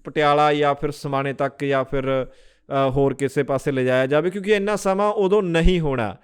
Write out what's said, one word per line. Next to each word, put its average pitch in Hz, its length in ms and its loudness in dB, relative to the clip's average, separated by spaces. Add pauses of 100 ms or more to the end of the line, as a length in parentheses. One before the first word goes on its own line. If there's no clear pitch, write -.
ਪਟਿਆਲਾ 147 480 2
ਜਾਂ 147 220 2
ਫਿਰ 147 160 -4
ਸਮਾਣੇ 139 420 -4
ਤੱਕ 139 320 -4
ਜਾਂ 135 200 0
ਫਿਰ, 131 420 -2
ਅ, - 640 -4
ਹੋਰ 139 240 2
ਕਿਸੇ 139 280 -2
ਪਾਸੇ 135 300 -2
ਲਿਜਾਇਆ 127 340 0
ਜਾਵੇ, 151 240 0
ਕਿਉਂਕਿ 196 220 -4
ਇੰਨਾ 208 240 0
ਸਮਾਂ 196 360 0
ਉਦੋਂ 208 300 2
ਨਹੀਂ 170 380 2
ਹੋਣਾ। 123 440 -4